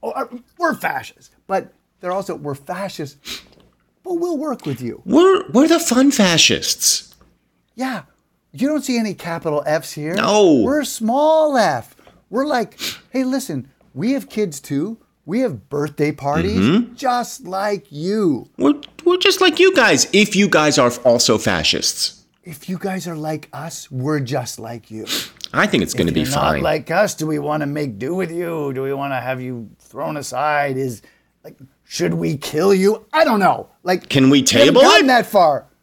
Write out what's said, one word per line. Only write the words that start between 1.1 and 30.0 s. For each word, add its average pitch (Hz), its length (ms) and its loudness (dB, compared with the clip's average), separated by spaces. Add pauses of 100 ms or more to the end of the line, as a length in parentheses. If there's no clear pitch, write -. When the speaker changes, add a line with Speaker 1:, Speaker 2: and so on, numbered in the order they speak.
Speaker 1:
But 190 260 -4 (280)
they're 180 120 -6
also, 190 220 -6
"We're 147 200 -8
fascists, 175 880 -12 (640)
but 359 140 -6
we'll 339 200 -2
work 277 300 -6
with 131 160 -6
you." 120 240 -8
Speaker 2:
We're, 349 460 4
we're 262 160 6
the 330 120 4
fun 269 300 4
fascists. - 1040 2 (600)
Speaker 1:
Yeah. 240 280 -8 (500)
You 208 160 -2
don't 302 160 -2
see 247 140 -2
any 220 160 -2
capital 160 500 -4
Fs 151 280 -2
here. 156 240 -6
Speaker 2:
No. 185 460 4
Speaker 1:
We're 277 220 0
small 294 720 2
F. 156 400 -2 (320)
We're 240 160 -2
like, 262 340 -4 (300)
"Hey, 262 160 -2
listen, 254 460 -6 (240)
we 190 180 -2
have 233 160 -4
kids 196 320 -4
too. 175 380 -4 (260)
We 196 160 -2
have 170 300 -4
birthday 147 420 -2
parties 147 460 -2
Speaker 2:
Mm-hmm. 170 360 2
Speaker 1:
just 247 520 -4
like 190 440 -6
you." 165 680 -2
Speaker 2:
We're, 285 200 2 (280)
we're 349 100 4
just 370 240 2
like 370 180 2
you 370 160 6
guys, 196 380 4
if 202 240 4
you 202 140 4
guys 151 260 2
are 123 160 4 (140)
also 120 320 4
fascists. - 840 -2 (260)
Speaker 1:
If 160 220 -18
you 185 80 -6
guys 185 320 -8
are 170 80 -8
like 156 380 -8
us, 156 360 -14
we're 143 300 -4
just 127 380 -6
like 113 320 -14
you. 110 160 -12 (480)
Speaker 2:
I 165 120 2
think 135 160 0
it's - 120 -4
Speaker 1:
If - 40 -10
Speaker 2:
gonna 85 140 0
be 80 100 0
Speaker 1:
you're 98 80 -4
not 135 40 -4 (180)
Speaker 2:
fine. 143 100 -2
Speaker 1:
like 151 280 -2
us, 185 240 0
do 156 120 -8
we 156 120 -4
wanna 147 260 -4
make 143 340 -6
do 131 160 -6
with 185 160 -4
you? 165 440 -6
Do 131 80 -6
we 135 100 -4
wanna 139 260 -6
have 127 220 -6
you 123 380 -10
thrown 151 400 -10